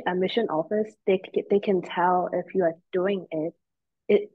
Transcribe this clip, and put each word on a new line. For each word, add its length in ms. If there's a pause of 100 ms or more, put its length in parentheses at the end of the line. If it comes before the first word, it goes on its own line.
admission 400
office, 460 (120)
they 140 (140)
c-, 160
they 100
can 220
tell 500
if 240
you 80
are 120 (180)
doing 380
it. 220 (540)
It, 280